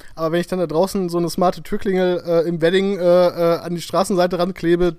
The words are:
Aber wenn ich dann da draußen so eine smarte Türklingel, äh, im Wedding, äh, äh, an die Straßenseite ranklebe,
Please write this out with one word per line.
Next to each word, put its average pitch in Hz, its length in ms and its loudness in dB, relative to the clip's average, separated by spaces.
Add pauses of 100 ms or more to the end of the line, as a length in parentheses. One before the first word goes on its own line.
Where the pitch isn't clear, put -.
(160)
Aber 160 160 -4
wenn 170 80 0
ich 175 80 -4
dann 185 120 -4
da 170 80 -2
draußen 180 420 0
so 170 80 -2
eine 170 120 -2
smarte 180 340 -2
Türklingel, 185 640 -2
äh, 170 220 2
im 170 140 -4
Wedding, 190 360 2
äh, 170 40 -6
äh, 175 580 4
an 170 160 -6
die 160 60 -6
Straßenseite 180 580 0
ranklebe, 175 600 0